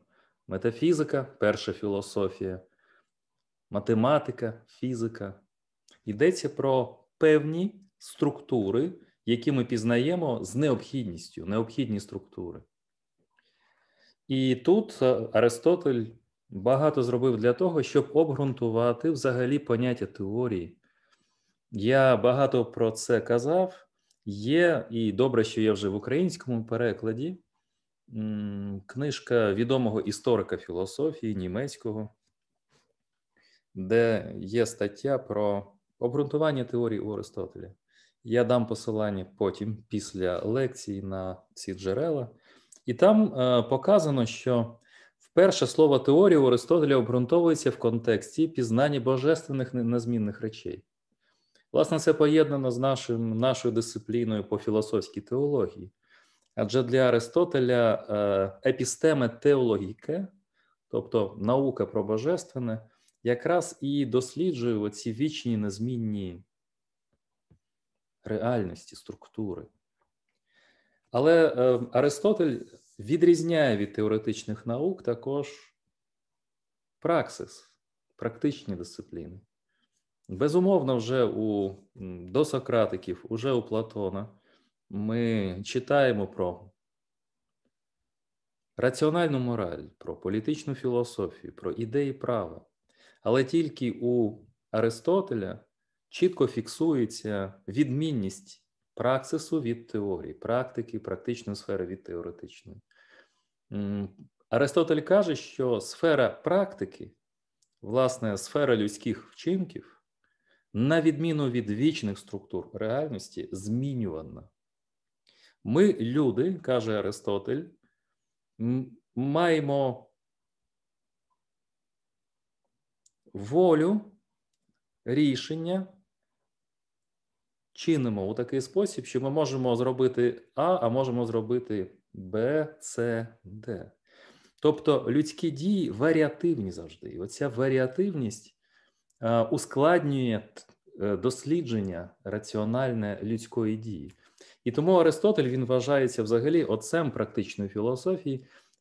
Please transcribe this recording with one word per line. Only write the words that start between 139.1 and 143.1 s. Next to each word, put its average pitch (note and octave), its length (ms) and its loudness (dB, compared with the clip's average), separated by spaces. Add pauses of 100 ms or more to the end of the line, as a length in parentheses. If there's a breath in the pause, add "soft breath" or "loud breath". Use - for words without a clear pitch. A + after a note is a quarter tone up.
е, A#2 200 2
ускладнює, C#3 1000 0 (580)
е, G2+ 160 0
дослідження A2+ 920 -4 (140)
раціональне G#2+ 1000 -4